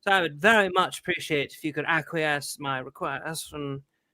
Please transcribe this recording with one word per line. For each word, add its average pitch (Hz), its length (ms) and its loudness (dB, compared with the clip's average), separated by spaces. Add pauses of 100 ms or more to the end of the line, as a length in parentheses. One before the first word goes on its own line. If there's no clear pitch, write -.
so - 100 -4
I 196 120 6
would 147 180 -2
very 202 300 6
much 180 300 0
appreciate 151 520 -2
if - 100 -20
you 156 100 -4
could 143 140 -4
acquiesce 156 720 -2
my 139 200 -4
request 143 760 -8
and 143 300 -6 (320)